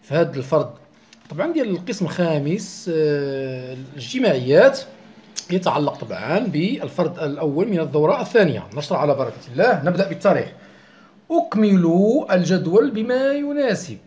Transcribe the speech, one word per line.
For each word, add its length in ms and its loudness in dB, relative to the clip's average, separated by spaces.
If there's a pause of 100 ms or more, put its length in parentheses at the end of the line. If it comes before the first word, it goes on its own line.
في 120 -8
هذا 240 0
الفرد، 320 0 (600)
طبعا، 240 -4
ديال 160 -2
القسم 360 -4
الخامس، 880 -2
آه، 840 -2 (180)
الجماعيات، 840 4 (720)
يتعلق 420 0
طبعا 460 -4
بالفرد 800 -4
الأول 480 -2
من 120 -2
الدورة 420 0
الثانية. 420 2 (120)
نشرع 240 -4
على 160 2
بركة 360 -8
الله، 320 2
نبدأ 260 0
بالتاريخ. 380 0 (840)
أكملوا 1040 4
الجدول 560 2
بما 420 0
يناسب. 720 -2